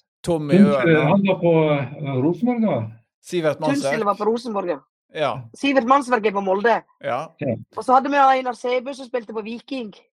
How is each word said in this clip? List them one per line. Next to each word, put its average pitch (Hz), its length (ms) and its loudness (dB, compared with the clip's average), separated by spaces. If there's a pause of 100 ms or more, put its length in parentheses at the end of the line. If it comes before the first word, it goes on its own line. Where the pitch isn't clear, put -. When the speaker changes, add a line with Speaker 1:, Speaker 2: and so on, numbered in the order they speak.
(240)
Speaker 1:
Tommy 156 340 2
Speaker 2:
Tunsel, 196 220 8
Speaker 1:
Ørn, 165 100 2
ja. 156 160 4
Speaker 2:
han 196 220 2
var 185 100 0
på, 170 140 2 (180)
eh, 139 540 -4
Rosenborg, 226 400 0
da? 170 140 0 (420)
Speaker 1:
Sivert 160 420 -4
Speaker 3:
Tunsel 165 80 0 (140)
Speaker 1:
Mannsverk. 202 220 -2
Speaker 3:
var 202 120 0
på 208 80 -4
Rosenborg, 220 480 -4
ja. 139 60 -10 (360)
Speaker 1:
Ja. 147 140 0 (220)
Speaker 3:
Sivert 269 340 0
Mannsverk 247 400 2
er 208 80 -2
på 196 100 -4
Molde. 202 360 0 (240)
Speaker 1:
Ja. 127 160 -4 (160)
Speaker 2:
Ja. 131 180 -4 (240)
Speaker 3:
Og 220 80 -10
så 247 80 2
hadde 262 160 2
vi 285 80 0
Einar 262 400 2
Sæbø 247 400 -4
som 269 80 -16
spilte 233 320 -8
på 214 80 -8
Viking. 233 480 -10 (260)